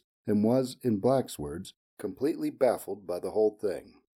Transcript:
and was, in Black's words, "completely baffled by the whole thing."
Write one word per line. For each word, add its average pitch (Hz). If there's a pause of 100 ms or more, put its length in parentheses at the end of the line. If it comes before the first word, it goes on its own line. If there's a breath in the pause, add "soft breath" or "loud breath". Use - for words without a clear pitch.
(260)
and 104
was, 123
in 110
Black's 123
words, 160 (260)
"completely 151
baffled 107
by 87
the 90
whole 104
thing." - (220)